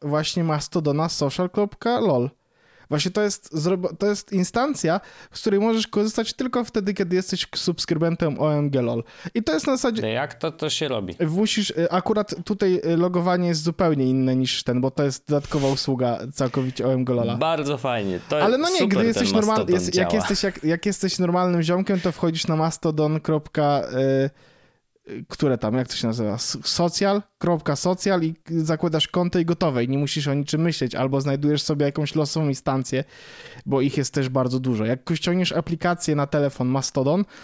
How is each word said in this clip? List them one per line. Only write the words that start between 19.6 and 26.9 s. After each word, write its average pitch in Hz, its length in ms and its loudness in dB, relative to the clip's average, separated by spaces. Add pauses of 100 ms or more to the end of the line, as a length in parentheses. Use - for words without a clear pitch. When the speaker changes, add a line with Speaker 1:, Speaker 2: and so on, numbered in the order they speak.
Speaker 1:
jest, 180 200 -2
jak 185 160 2
Speaker 2:
działa. - 40 0
Speaker 1:
jesteś, 208 280 0
jak, 196 200 -4
jak 165 220 0
jesteś 196 340 -2
normalnym 180 420 2
ziomkiem, 180 380 2
to 175 120 0
wchodzisz 165 360 -2
na 160 80 2
mastodon 156 640 0
kropka, 147 600 0 (120)
e, 135 360 2 (960)
które 135 300 0
tam, 107 180 -2
jak 127 120 0
to - 80 -8
się - 120 -4
nazywa? 110 260 -2
S-, - 300 -4
socjal 196 580 0 (160)